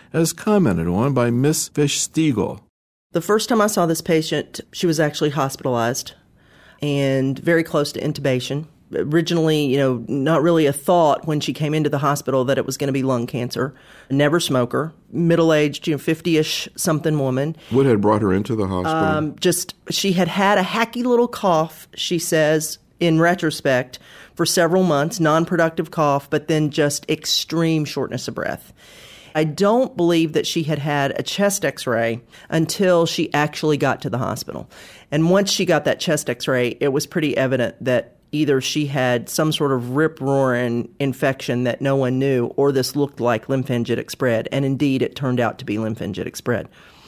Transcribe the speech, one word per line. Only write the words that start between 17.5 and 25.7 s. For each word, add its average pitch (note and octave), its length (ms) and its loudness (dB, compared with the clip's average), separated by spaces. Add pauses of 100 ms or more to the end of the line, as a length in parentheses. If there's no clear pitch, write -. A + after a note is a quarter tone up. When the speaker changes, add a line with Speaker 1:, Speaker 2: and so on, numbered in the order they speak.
Speaker 1:
What C3+ 160 4
had A2+ 140 4
brought G#2 200 4
her G2+ 120 2
into G2 240 0
the G#2 100 0
hospital? D3+ 380 0
Speaker 2:
Um, D#3 320 0
just, - 400 -2 (140)
she G3 240 0
had F3+ 120 2
had G3+ 320 2
a F#3 60 2
hacky A3+ 400 -4
little A#3+ 240 4
cough, E3 640 0
she - 240 -4
says, D#3 600 0 (200)
in D#3+ 220 4
retrospect, D3+ 800 0 (340)
for E3+ 100 -2
several E3+ 380 2
months, D#3+ 380 0
non-productive E3 720 2